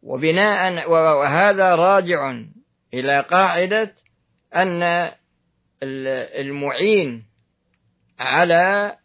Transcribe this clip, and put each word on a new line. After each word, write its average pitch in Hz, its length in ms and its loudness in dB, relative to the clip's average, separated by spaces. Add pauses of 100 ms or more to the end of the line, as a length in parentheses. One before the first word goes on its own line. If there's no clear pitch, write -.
وبناء، 170 880 -2
وهذا 165 840 2
راجع 175 600 2 (580)
إلى 135 260 0
قاعدة 185 760 0 (600)
أن 175 560 0 (720)
المعين 135 1400 -4 (960)
على 175 840 0